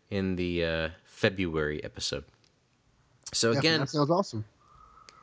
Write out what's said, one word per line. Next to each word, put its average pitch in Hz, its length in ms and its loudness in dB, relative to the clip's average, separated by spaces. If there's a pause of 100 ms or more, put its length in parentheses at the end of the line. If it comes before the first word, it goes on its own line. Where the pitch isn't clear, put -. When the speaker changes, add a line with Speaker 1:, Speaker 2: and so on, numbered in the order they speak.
(100)
Speaker 1:
in 95 260 0
the, 87 280 0
uh, 80 240 0 (160)
February 80 760 0
episode. - 420 -6 (1080)
So 117 200 2
Speaker 2:
Yeah, 135 60 2
Speaker 1:
again, 160 220 4
Speaker 2:
that 139 100 -2
sounds 147 200 2
awesome. 165 340 0 (800)